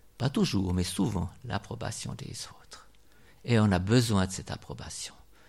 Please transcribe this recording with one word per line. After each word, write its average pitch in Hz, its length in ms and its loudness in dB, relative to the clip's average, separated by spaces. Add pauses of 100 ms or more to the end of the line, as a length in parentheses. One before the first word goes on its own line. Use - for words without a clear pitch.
(160)
pas 123 140 0
toujours, 98 420 0
mais 90 120 2
souvent, 95 440 -2 (160)
l'approbation - 680 -8
des - 180 -12 (300)
autres. - 240 -20 (580)
Et 120 140 4
on 107 140 8
a 90 80 6
besoin 107 460 4
de 92 60 -10
cette - 200 -8
approbation. - 600 -10 (340)